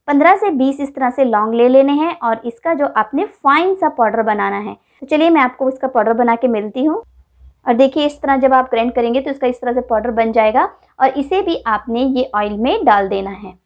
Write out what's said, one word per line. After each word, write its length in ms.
पन्द्रह 300
से 140
बीस 300
इस 140
तरह 160
से 140
लौंग 300
ले 140
लेने 240
हैं 280
और 240
इसका 300
जो 120
आपने 380
फाइन 500
सा 140
पाउडर 340
बनाना 340
है। 200
तो 60
चलिए, 240
मैं 100
आपको 280
इसका 200
पाउडर 240
बना 240
के 120
मिलती 360
हूँ। 180
और 60
देखिए, 320
इस 160
तरह 140
जब 180
आप 160
ग्राइंड 220
करेंगे, 280
तो 100
इसका 160
इस 140
तरह 120
से 80
पाउडर 300
बन 220
जाएगा 360
और 80
इसे 340
भी 240
आपने 360
ये 320
ऑयल 180
में 320
डाल 240
देना 220
है। 240